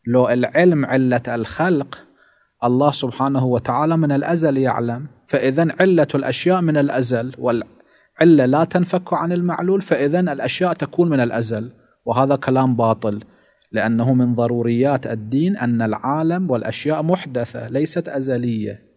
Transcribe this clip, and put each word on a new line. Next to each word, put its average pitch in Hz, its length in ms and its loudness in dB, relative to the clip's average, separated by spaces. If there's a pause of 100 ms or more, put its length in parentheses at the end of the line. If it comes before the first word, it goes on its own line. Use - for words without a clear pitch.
لو 123 220 4
العلم 143 560 2
علة 127 420 0
الخلق، 139 760 -2 (600)
الله 131 280 2
سبحانه 131 540 -2
وتعالى 127 520 0
من 151 140 0
الأزل 143 460 0
يعلم، 123 500 -2 (200)
فإذن 139 520 0
علة 180 360 4
الأشياء 143 460 0
من 156 160 2
الأزل، 127 600 -2
والعلة 127 1080 2
لا 143 180 4
تنفك 180 500 -2
عن 170 180 -2
المعلول، 180 500 0
فإذن 156 480 0
الأشياء 143 440 -2
تكون 175 360 -2
من 139 100 2
الأزل، 113 520 -2 (340)
وهذا 131 300 2
كلام 131 400 2
باطل، 110 480 0 (480)
لأنه 113 420 0
من 123 200 2
ضروريات 120 720 0
الدين 120 500 -2
أن 120 240 0
العالم 156 720 -2
والأشياء 147 520 -2
محدثة 123 640 -4
ليست 156 420 -4
أزلية. 120 720 -4 (140)